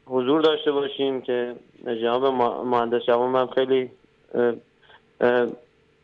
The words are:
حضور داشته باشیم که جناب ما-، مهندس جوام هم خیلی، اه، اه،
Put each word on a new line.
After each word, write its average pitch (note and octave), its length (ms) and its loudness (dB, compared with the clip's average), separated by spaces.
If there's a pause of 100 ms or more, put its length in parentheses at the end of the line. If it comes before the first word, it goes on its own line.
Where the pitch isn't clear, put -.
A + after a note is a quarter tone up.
حضور C3 340 2
داشته D3+ 320 2
باشیم C#3 480 -2
که B2 340 -4 (300)
جناب A#2+ 400 -2
ما-، A#2+ 400 0
مهندس A#2+ 420 0
جوام B2 300 2
هم B2+ 100 2
خیلی، B2+ 440 0 (440)
اه، A#2+ 180 2 (680)
اه، B2 260 4 (580)